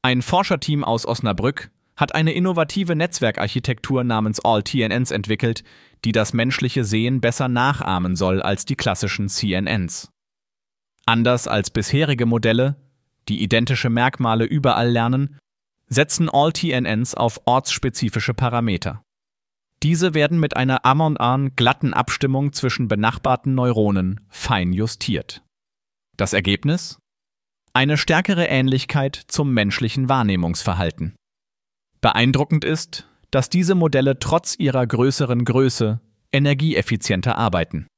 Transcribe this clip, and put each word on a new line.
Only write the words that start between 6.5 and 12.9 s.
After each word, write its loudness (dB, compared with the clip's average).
Sehen 0
besser 0
nachahmen 0
soll 0
als -2
die -4
klassischen -4
C -2
N -2
Ns. -10
Anders 2
als -2
bisherige 0
Modelle, 2